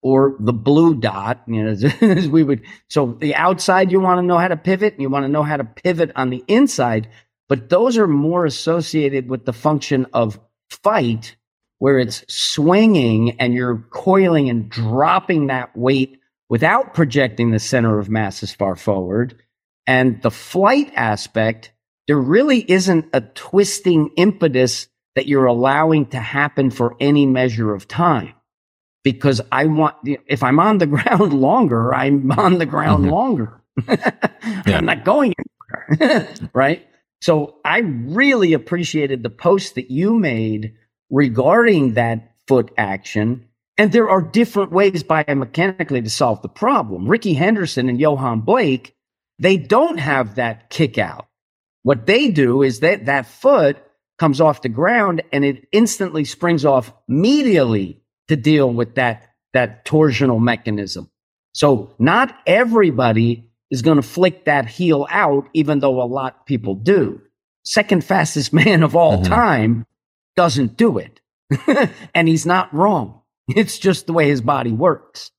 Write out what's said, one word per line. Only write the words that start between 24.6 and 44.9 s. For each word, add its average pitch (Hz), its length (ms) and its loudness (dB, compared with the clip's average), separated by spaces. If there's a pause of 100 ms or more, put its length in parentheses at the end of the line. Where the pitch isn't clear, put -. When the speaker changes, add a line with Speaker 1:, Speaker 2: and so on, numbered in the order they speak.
Speaker 1:
that 139 140 -4
you're 135 160 2
allowing 139 600 2
to 131 140 -10
happen 139 500 -2
for 120 300 -4
any 143 260 2
measure 120 480 0
of 98 140 -10
time. 147 460 -2 (680)
Because 131 380 0 (100)
I 135 160 0
want, 156 300 0 (320)
if 139 160 -2
I'm 135 160 2
on 208 180 2
the 175 100 2
<laughs> - 0 -
ground 165 520 0
longer, 131 560 2
I'm 135 380 0
on 180 240 2
the 165 80 0
ground 127 400 0
Speaker 2:
Mm-hmm. 95 80 0
Speaker 1:
longer. 180 480 -4 (260)
<laughs> 269 140 -2 (680)
Speaker 2:
Yeah. 165 100 2
Speaker 1:
I'm 160 80 -2
not - 200 -4
going 247 280 2 (560)
anywhere, 240 380 0 (140)
<laughs> - 120 -16
right? 139 320 0 (360)
So 151 420 0
I 165 160 0
really 185 720 0
appreciated 147 720 -4
the 117 60 -8
post 190 460 -2
that 127 140 -10
you 180 300 0
made 110 540 -4 (360)
regarding 139 840 2
that 117 420 -4 (120)
foot 123 300 2
action. 107 680 -4 (300)
And 208 160 2
there 220 160 2
are 190 120 2
different 202 520 -2
ways 190 280 2